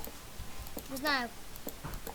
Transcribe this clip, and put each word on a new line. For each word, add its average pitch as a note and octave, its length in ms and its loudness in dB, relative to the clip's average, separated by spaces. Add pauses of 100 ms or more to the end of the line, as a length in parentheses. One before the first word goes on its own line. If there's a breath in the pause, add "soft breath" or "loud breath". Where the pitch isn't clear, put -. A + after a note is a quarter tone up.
(880)
не C4+ 80 0
знаю, C4 320 6 (840)